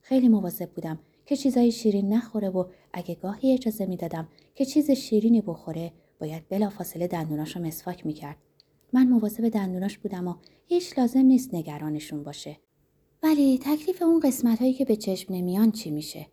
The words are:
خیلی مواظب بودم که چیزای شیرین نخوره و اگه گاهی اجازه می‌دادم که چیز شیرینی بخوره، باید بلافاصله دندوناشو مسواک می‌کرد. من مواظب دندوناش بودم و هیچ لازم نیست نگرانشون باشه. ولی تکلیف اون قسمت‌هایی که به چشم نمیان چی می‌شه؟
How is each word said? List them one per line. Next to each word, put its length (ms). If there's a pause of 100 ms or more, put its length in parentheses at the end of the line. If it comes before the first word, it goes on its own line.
خیلی 280
مواظب 420
بودم 280 (280)
که 100
چیزای 360
شیرین 400
نخوره 360
و 160 (280)
اگه 220
گاهی 380
اجازه 340
می‌دادم 420 (260)
که 100
چیز 260
شیرینی 500
بخوره، 520 (280)
باید 280
بلافاصله 580
دندوناشو 540
مسواک 460
می‌کرد. 300 (560)
من 160
مواظب 400
دندوناش 500
بودم 300
و 60 (320)
هیچ 320
لازم 220
نیست 340
نگرانشون 680
باشه. 340 (680)
ولی 360
تکلیف 440
اون 180
قسمت‌هایی 520
که 120
به 120
چشم 380
نمیان 360
چی 200
می‌شه؟ 420